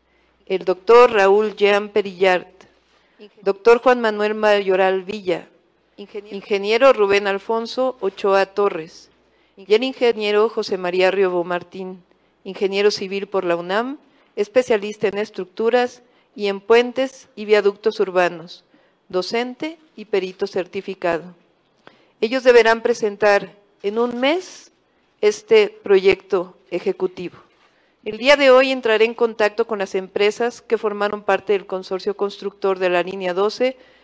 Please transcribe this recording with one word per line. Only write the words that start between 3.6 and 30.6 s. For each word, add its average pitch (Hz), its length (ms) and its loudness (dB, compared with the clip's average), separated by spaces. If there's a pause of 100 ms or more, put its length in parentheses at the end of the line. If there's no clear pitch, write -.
Juan 247 200 2
Manuel 214 340 -2
Mayoral 190 680 0
Villa, 180 440 -8 (480)
ingeniero 208 960 0
Rubén 202 340 2
Alfonso 226 760 -4
Ochoa 196 460 0
Torres, 190 640 -6 (460)
y 196 180 -2
el 233 120 2
ingeniero 220 640 0
José 214 280 -6
María 185 320 0
Riobo 185 360 0
Martín, 180 580 -10 (400)
ingeniero 196 480 0
civil 196 360 -8
por 190 180 -4
la 170 100 0
unam, 208 420 -4 (380)
especialista 208 720 -2
en 196 120 -4
estructuras 226 840 -4 (340)
y 208 120 -6
en 196 120 -4
puentes 247 800 0
y 214 80 -12
viaductos 208 560 0
urbanos, 175 640 -2 (420)
docente 247 680 -6 (180)
y 214 80 -18
perito 190 440 -4
certificado. 180 840 -6 (840)
Ellos 233 240 -2
deberán 226 380 6
presentar 202 680 0 (320)
en 208 160 -4
un 240 200 -2
mes 302 520 -4 (500)
este 214 480 2 (140)
proyecto 190 720 0 (140)
ejecutivo. 180 680 -6 (640)
El 214 140 -10
día 254 180 4
de 277 140 4
hoy 262 220 6
entraré 226 340 2
en 233 80 -6
contacto 220 540 -2
con 220 100 -6
las 196 160 -6
empresas 202 680 -4
que 220 200 -4